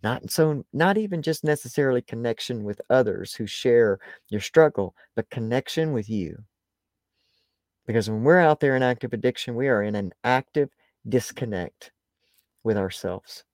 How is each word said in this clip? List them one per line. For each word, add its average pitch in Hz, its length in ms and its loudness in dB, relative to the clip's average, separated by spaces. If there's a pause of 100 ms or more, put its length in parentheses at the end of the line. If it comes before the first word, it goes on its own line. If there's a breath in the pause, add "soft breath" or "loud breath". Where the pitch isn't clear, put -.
Not - 280 -6
so, 156 320 0 (120)
not 185 240 2
even 196 240 -4
just 156 200 -4
necessarily 139 600 0
connection 117 640 -6
with 104 260 -8
others 107 440 0
who 110 120 -6
share 117 520 2 (300 loud breath)
your 104 140 -4
struggle, 143 520 2 (220 soft breath)
but 113 140 -6
connection 135 640 -2
with 107 160 -4
you. 95 260 -4 (1500)
Because 110 240 0
when 110 140 -4
we're 170 140 8
out 156 220 6
there 139 160 2
in 131 60 2
active 123 320 -2
addiction, 120 400 -4
we 131 140 -2
are 107 140 2
in 104 120 -2
an 101 180 -4 (100)
active 131 460 0 (400)
disconnect 107 840 -4 (720)
with 110 120 2
ourselves. 95 760 -8